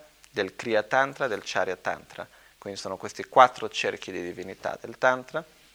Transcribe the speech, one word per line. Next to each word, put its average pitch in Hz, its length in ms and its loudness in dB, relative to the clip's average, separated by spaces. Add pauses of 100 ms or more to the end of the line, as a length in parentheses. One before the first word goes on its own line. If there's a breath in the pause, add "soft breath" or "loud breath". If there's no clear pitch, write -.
(300)
del 95 240 -2
Kriya 107 300 0
Tantra, 139 440 0
del 101 180 -4
Charya 92 320 -2
Tantra. - 500 -8 (300 soft breath)
Quindi 101 200 -10
sono 95 200 -8
questi 104 260 -10
quattro 123 460 6
cerchi 101 420 -4
di 90 100 -4
divinità 90 600 -6
del 113 160 -12
Tantra. 127 440 0 (340 loud breath)